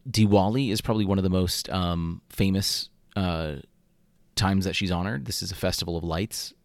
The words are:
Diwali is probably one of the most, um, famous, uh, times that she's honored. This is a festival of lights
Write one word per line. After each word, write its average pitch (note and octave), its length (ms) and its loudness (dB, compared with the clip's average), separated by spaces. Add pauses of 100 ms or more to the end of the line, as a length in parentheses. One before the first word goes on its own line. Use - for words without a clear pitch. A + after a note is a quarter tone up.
(100)
Diwali G#2+ 600 4
is A2 120 -2
probably G#2+ 240 0
one F#2+ 100 2
of F#2+ 80 2
the F#2 60 2
most, F#2 400 0
um, E2+ 580 -2
famous, - 640 0 (260)
uh, E2 380 -2 (800)
times F#2+ 320 2
that E2+ 100 -2
she's F#2+ 140 -2
honored. G2+ 340 -2
This - 180 -6
is F#2 100 -8
a - 20 -8
festival F2 420 -2
of E2 80 -4
lights E2+ 480 -4 (120)